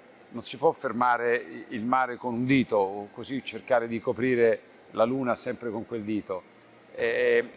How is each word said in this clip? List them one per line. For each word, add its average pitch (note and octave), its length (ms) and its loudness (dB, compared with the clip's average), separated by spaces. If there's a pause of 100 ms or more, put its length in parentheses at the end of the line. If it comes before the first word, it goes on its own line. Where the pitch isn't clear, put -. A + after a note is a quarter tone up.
(320)
non A#2 100 -10
si - 160 -8
può D3 140 4
fermare A#2+ 600 0
i-, A#2+ 340 -6
il A#2+ 140 -6
mare B2 340 0
con B2 180 -6
un A#2+ 100 -2
dito B2+ 320 4
o G2+ 340 0
così A#2+ 320 -10
cercare A#2 460 -2
di A2+ 120 -4
coprire A#2 600 2 (300)
la A2 140 2
luna B2 300 0
sempre A#2+ 360 -6
con G#2 160 -6
quel A#2 160 -8
dito. G2+ 400 -4 (520)
E, A#2+ 600 2